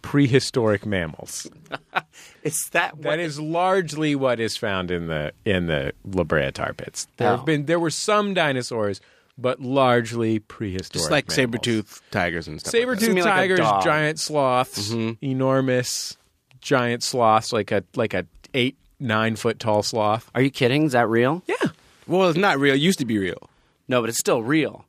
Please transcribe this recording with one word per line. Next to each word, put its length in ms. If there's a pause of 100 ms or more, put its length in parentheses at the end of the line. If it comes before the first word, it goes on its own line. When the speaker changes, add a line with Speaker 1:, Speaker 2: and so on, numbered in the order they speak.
Speaker 1:
prehistoric 840
mammals. 600 (240)
Speaker 2:
<laughs> 720
Is 300
that 240
what 80
Speaker 1:
That 140
is 220
largely 720
what 260
is 160
found 340
in 180
the, 240 (120)
in 220
the 260 (120)
La 200
Brea 280
Tar 200
Pits. 340 (100)
There 120
have 120
Speaker 2:
Oh. 40
Speaker 1:
been, 220
there 140
were 100
some 440
dinosaurs, 680 (360)
but 240
largely 760
prehistoric 540
Speaker 3:
Just 180
like 160
Speaker 1:
mammals. 100
Speaker 3:
saber-tooth 760
tigers 380
and 120
stuff 120
like 0
that. 80
Speaker 1:
Saber-tooth 280
Speaker 2:
You 60
mean 100
like 100
a 20
Speaker 1:
tigers, 240
Speaker 2:
dog? 240
Speaker 1:
giant 340
sloths, 720
Speaker 3:
Mm-hmm. 340
Speaker 1:
enormous 920 (440)
giant 420
sloths, 500
like 180
a, 140 (100)
like 200
a 120 (280)
eight, 220 (240)
nine 360
foot 220
tall 240
sloth. 520
Speaker 2:
Are 80
you 80
kidding? 340
Is 80
that 160
real? 380
Speaker 1:
Yeah. 80 (520)
Speaker 3:
Well, 220
it's 100
not 200
real. 160
It 60
used 200
to 40
be 140
real. 300 (380)
Speaker 2:
No, 140
but 80
it's 100
still 240
real. 460